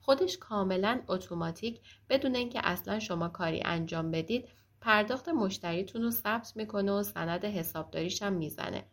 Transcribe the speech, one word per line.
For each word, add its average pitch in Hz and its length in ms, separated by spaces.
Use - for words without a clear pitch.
خودش 277 380
کاملاً 202 680
اتوماتیک 185 720
بدون 269 260
اینکه 247 300
اصلاً 180 340
شما 170 300
کاری 165 360
انجام 165 460
بدید، 165 380
پرداخت 220 480
مشتریتون 196 720
رو 233 80
ثبت 226 460
می‌کنه 208 360
و 202 100
سند 170 420
حسابداریش 165 760
هم 202 100
می‌زنه. 156 600